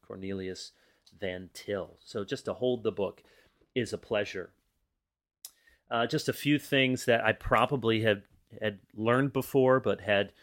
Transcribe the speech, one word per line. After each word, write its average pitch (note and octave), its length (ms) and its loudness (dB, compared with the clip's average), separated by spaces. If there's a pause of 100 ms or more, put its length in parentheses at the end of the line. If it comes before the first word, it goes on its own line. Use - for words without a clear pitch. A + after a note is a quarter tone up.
Cornelius F#2+ 640 -10 (460)
Van F#2 360 -8
Til. G2 500 -6
So G#2 200 -8
just - 220 -8
to A2 80 -4
hold B2 280 -2
the G#2+ 100 0
book F#2+ 300 -6 (520)
is A#2 180 -2
a G#2 60 -4
pleasure. G2+ 520 -4 (1400)
Uh, A#2+ 160 0
just D3 220 -2
a C3+ 60 2
few C#3+ 240 2
things C3 460 2
that A#2 200 4
I A2 80 4
probably A2+ 720 2
had, G#2 220 2 (360)
had G#2 200 -4 (140)
learned B2 380 2
before C3 480 4
but G2+ 200 0
had G2+ 320 0 (100)